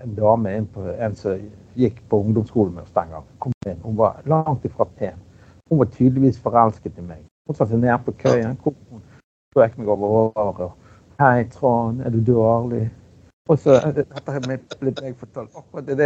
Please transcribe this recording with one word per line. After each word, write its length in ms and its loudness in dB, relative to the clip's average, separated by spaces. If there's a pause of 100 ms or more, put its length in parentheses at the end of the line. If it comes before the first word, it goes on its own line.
en 120 -10
dame 420 2
inn 100 -4
på, 140 -14 (200)
en 160 -4
som 340 -4 (260)
gikk 220 0 (100)
på 160 2
ungdomsskolen 500 0
med 100 -14
oss 100 -20
den 160 -2
gang. 140 -14 (160)
Kom 120 -4 (140)
inn. 160 -8
Hun 140 -6
var 280 0
langt 400 0
ifra 200 -2
pen. 340 -8 (500)
Hun 100 2
var 80 4
tydeligvis 540 2
forelsket 580 0
i 40 -14
meg. 220 -16 (220)
Hun 100 -6
satte 140 -2
seg 100 0
ned 240 0
på 120 -6
køyen, 460 0
kom 120 -4 (160)
hun, 120 -18 (500)
strøk 260 4
meg 100 -6
over 200 0 (240)
håret, 280 -4
og, 120 -8 (460)
«Hei, 260 4
Trond, 580 -2
er 80 -6
du 100 0
dårlig?» 680 0 (580)
Og 100 4
så, 160 4 (100)
eh, 80 0
dette 380 -6
har 100 -6
blitt, 400 -8
blitt 220 -4
meg 140 -10
fortalt. 400 -16
Akkurat 320 -14
idet 180 -4